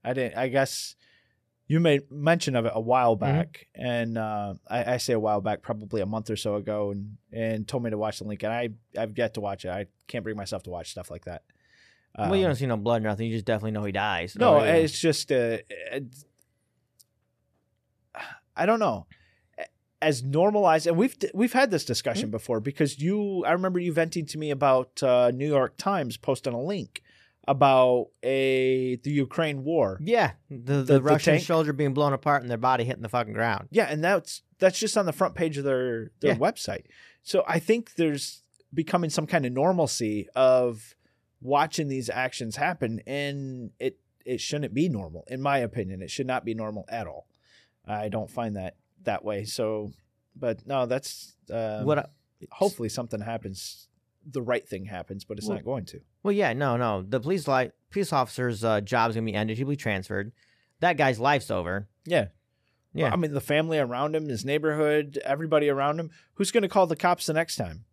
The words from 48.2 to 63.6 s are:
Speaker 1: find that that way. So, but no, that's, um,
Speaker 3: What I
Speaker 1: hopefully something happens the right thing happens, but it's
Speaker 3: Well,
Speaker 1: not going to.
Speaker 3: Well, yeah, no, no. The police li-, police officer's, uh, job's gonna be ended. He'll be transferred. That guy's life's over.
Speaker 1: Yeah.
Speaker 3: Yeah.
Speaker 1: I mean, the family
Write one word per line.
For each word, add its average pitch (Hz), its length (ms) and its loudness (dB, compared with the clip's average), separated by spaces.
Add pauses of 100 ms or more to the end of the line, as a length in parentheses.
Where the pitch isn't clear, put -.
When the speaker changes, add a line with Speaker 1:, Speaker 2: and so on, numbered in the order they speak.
Speaker 1:
find 113 260 -6
that 92 200 -8 (280)
that 104 200 -2
way. 104 200 -4
So, 107 480 -4 (420)
but 120 320 -4
no, 131 200 0
that's, - 500 -6 (160)
um, 110 320 -4
Speaker 3:
What 147 160 2
I - 60 -10 (440)
Speaker 1:
hopefully 190 380 -2
something 117 320 -6
happens 104 680 -10 (420)
the 131 140 -6
right 117 260 -2
thing 95 180 -8
happens, 98 380 -10
but 104 140 -10
it's 104 80 -8
Speaker 3:
Well, 104 120 -4
Speaker 1:
not - 60 -12
going 120 200 -4
to. - 160 -16 (240)
Speaker 3:
Well, 202 80 0
yeah, 196 220 2
no, 135 220 2
no. 110 320 0
The 120 120 0
police 156 260 -2
li-, 131 240 2 (220)
police 196 200 -2
officer's, 120 520 -2
uh, 107 160 4
job's 113 340 0
gonna 113 100 -2
be 107 100 -4
ended. 110 240 -2
He'll 135 100 -4
be 143 80 -2
transferred. 98 560 -4 (480)
That 165 160 2
guy's 135 240 2
life's 139 320 0
over. 95 340 -2 (180)
Speaker 1:
Yeah. 143 240 0 (640)
Speaker 3:
Yeah. 151 200 0
Speaker 1:
I - 40 0
mean, 156 160 -2
the 139 80 -2
family 156 380 0